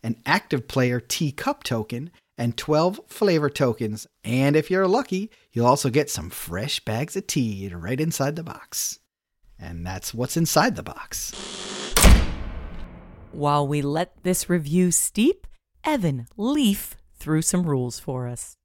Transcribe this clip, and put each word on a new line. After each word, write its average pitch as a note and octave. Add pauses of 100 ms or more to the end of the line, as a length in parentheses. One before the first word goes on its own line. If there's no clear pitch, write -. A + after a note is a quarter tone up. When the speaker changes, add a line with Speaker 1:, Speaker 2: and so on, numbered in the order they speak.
Speaker 1:
an A#2
active D3
player B2
teacup -
token, A#2+ (260)
and A#2+
twelve E3
flavor D#3+
tokens. A2+ (180)
And C3+
if D#3
you're F#3
lucky, G3+ (200)
you'll A#2
also C3
get C#3
some E2+
fresh -
bags A#2
of G3
tea G2+
right F#2+
inside D#3
the D#3+
box. - (580)
And E2+
that's F#2
what's B2
inside E3
the B2
box. - (2000)
Speaker 2:
While D3
we D3
let D3+
this F3+
review F3
steep, - (380)
Evan E3+
leaf A3+ (180)
through D#3
some F3+
rules B2+
for B2+
us. -